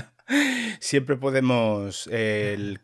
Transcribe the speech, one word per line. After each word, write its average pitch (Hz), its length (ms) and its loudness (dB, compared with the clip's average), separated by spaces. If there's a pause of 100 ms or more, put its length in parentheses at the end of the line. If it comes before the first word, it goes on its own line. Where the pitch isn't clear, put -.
(380)
<laughs> 247 440 0
siempre 139 340 0
podemos, 123 960 0
eh, 107 420 0
el, 101 300 -6